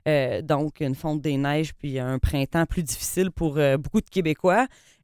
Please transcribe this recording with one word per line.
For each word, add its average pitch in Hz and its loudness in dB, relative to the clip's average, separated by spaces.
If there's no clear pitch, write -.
euh, 127 2
donc 151 -2
une 135 -2
fonte 151 -4
des 143 0
neiges 147 0
puis 135 -6
un 127 -2
printemps 151 0
plus - -2
difficile - -2
pour, 151 -2
euh, 139 4
beaucoup 208 0
de - -20
Québécois. 185 2